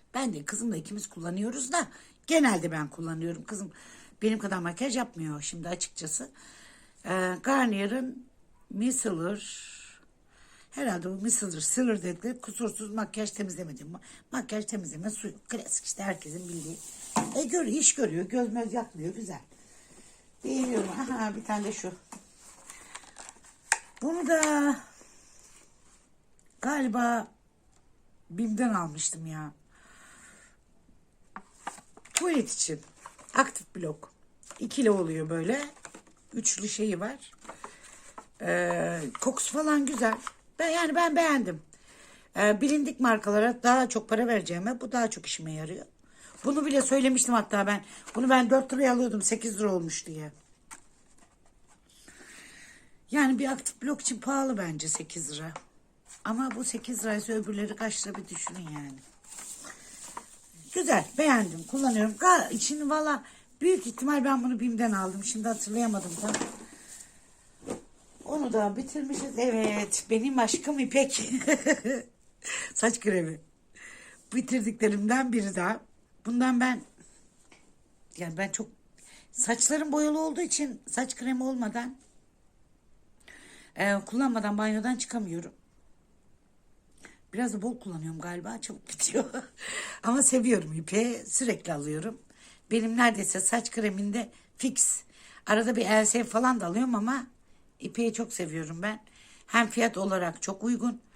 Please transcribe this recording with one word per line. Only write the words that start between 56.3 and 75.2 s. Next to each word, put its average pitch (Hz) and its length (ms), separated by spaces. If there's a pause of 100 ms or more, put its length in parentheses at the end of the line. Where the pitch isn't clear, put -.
bu 247 80
sekiz 233 400
liraysa 214 300
öbürleri 208 420
kaç 214 320
lira 196 80
bir 196 120
düşünün 175 460
yani. 139 260 (1700)
Güzel, 277 320 (120)
beğendim, 214 460
kullanıyorum. 220 560
Ga-, 359 340
içini 294 360
valla 302 340 (380)
büyük 359 260
ihtimal 269 380
ben 262 180
bunu 247 160
bim'den 226 320
aldım. 190 320
Şimdi 220 240
hatırlayamadım 214 640 (100)
tam. 214 100 (1900)
Onu 285 280
da 208 240
bitirmişiz. 269 640
Evet, 214 720
benim 247 300
aşkım 269 400
İpek. 262 520 (720)
<laughs> - 720
Saç 233 260
kremi. 170 400 (920)
Bitirdiklerimden 226 1000